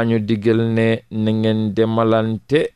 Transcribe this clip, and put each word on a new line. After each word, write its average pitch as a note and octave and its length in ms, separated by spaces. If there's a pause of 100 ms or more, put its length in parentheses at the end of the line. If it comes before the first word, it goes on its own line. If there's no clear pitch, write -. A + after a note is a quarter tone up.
ñu A2+ 140
digal A2 400 (120)
ne A2+ 160 (220)
na A2 220
ngeen A2 280 (140)
demalante, A2+ 840 (160)